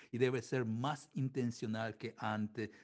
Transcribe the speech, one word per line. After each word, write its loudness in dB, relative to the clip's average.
y -2
debe 4
ser 0
más -2
intencional 0
que -8
antes -2